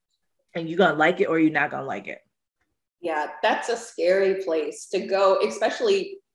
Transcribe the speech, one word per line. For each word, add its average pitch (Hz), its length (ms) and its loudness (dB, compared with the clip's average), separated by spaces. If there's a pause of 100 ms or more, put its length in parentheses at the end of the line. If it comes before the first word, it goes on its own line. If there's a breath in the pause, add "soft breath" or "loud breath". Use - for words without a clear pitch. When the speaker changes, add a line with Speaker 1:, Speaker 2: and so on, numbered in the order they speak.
(520)
Speaker 1:
and 165 160 -6
you're 170 100 -2
gonna 160 200 4
like 170 220 4
it 196 80 0
or 165 100 2
you're 156 140 4
not 147 180 0
gonna 135 160 -8
like 101 220 -8
it"? - 120 -14 (800)
Speaker 2:
Yeah, 151 280 -4 (120)
that's - 280 0
a 151 80 -2
scary 190 640 0
place 160 460 -4
to 196 180 -2
go, 190 400 4
especially 220 720 -2 (160)